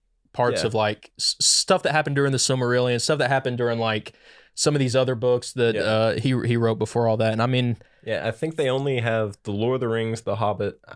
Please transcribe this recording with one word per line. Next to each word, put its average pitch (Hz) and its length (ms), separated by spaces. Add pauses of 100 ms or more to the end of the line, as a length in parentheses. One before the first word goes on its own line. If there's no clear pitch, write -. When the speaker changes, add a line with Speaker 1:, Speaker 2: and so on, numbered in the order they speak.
(320)
Speaker 1:
parts 120 280
Speaker 2:
Yeah. 95 80
Speaker 1:
of, 107 60
like, 107 440
s-, - 220
stuff - 440
that 160 80
happened 151 240
during 139 160
the 127 60
Silmarillion, 123 640
stuff 151 180
that 127 120
happened 131 280
during, 117 200
like, 110 340 (420)
some 147 200
of 143 40
these 127 160
other 131 200
books 123 400
that, 117 200
Speaker 2:
Yeah. 107 60
Speaker 1:
uh, 110 400
he, 131 260
he 117 120
wrote 117 200
before 117 300
all 110 80
that. 110 160
And 110 80
I 117 60
mean, 123 320 (260)
Speaker 2:
Yeah, 98 220
I 113 40
think 160 260
they 147 120
only 135 320
have 110 440
The 107 80
Lord 113 240
of 127 40
the 123 80
Rings, 113 340
The 101 140
Hobbit. 104 420 (180)